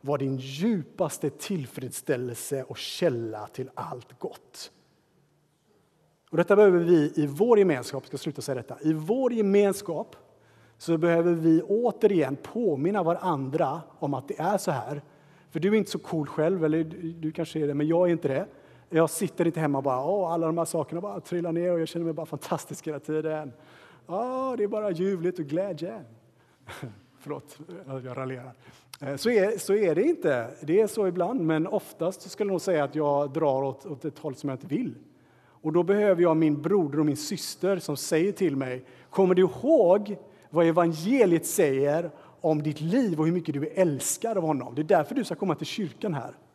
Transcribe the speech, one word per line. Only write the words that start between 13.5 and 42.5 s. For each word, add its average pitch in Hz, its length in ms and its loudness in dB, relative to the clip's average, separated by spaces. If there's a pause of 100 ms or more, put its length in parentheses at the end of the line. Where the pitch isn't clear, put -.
om 143 140 -2
att 127 140 -6
det 147 120 -8
är 185 180 0
så 180 140 -2
här. 139 300 -6 (480)
För 165 100 -8
du 175 100 0
är 214 60 4
inte 214 160 2
så - 80 -6
cool 151 280 -4
själv, 165 380 0
eller 160 180 2
du, 165 300 -8
du 160 180 -6
kanske 160 280 -6
är 147 80 0
det, 147 60 -2
men 147 140 0
jag 170 200 4
är 175 40 4
inte 165 160 0
det. 139 180 0 (440)
Jag 160 200 4
sitter - 360 -2
inte 165 140 0
hemma 143 180 0
och 135 60 -4
bara, 131 220 0
"Åh, 180 260 -2
alla 165 140 -2
de 160 120 -2
här 165 80 -2
sakerna 160 360 -4
bara 202 180 -10
trillar 175 320 -4
ner 170 200 -2
och 175 80 0
jag 160 80 -2
känner 170 180 -6
mig 165 80 -4
bara 156 120 -8
fantastisk - 640 -8
hela 147 120 -8
tiden. 156 540 -6 (540)
Åh, 254 500 -6
det 208 60 -2
är 208 40 -2
bara 214 240 -4
ljuvligt 180 480 -2
och 160 60 -6
glädje." 165 580 -6 (600)
<laughs> - 540 -18
Förlåt, - 400 -14 (280)
jag 127 300 -10
raljerar. 131 360 -10 (480)
Eh, 139 140 -6
så 175 140 -2
är, 214 280 4
så 190 160 -2
är 196 220 2
det 180 80 2
inte. 151 440 0 (140)
Det 160 200 2
är 214 60 4
så 202 200 -2
ibland, 185 340 0
men 160 260 0
oftast 190 540 -4
så 196 80 -16
skulle 208 180 -4
jag 196 60 -2
nog 170 80 -2
säga 160 220 0
att 139 120 -6
jag 143 380 0
drar 139 300 2
åt, 135 220 -6
åt 139 200 -12
ett 143 140 -8
håll 139 160 -8
som 143 140 -6
jag 131 60 -4
inte - 120 -16
vill. 233 280 -4 (640)
Och 156 120 -4
då 175 100 4
behöver 196 380 4
jag 165 160 6
min 151 240 2
broder 160 380 2
och 156 60 4
min 143 120 0
syster - 600 -4
som 147 180 -6
säger 170 340 0
till 180 240 0
mig, 131 300 -6 (240)
Kommer 185 260 4
du 180 60 6
ihåg 208 760 4 (320)
vad 165 160 4
evangeliet 170 800 4
säger 147 640 2 (300)
om 156 220 2